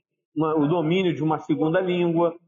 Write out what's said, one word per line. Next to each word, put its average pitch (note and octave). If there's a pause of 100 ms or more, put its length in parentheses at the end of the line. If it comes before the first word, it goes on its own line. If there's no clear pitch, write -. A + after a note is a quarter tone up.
(360)
uma, D#3
o C#3+
domínio F3
de C3+
uma D#3
segunda D#3+
língua, E3+ (120)